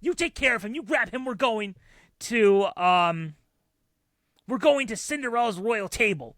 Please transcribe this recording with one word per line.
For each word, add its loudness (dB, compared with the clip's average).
You -4
take -4
care 2
of -6
him. -10
You -8
grab -2
him. -8
We're -6
going -2
to, 4
um, 2
we're -4
going 4
to -6
Cinderella's -2
Royal -2
Table -2